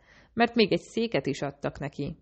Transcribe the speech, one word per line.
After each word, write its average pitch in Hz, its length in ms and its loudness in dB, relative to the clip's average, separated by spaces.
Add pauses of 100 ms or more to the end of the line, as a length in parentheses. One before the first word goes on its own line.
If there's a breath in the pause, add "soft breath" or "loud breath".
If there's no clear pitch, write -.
(320 soft breath)
mert 233 220 2
még 220 180 6
egy 175 80 2
széket 226 460 -2
is 139 160 -2
adtak 143 360 -6
neki. 147 440 -8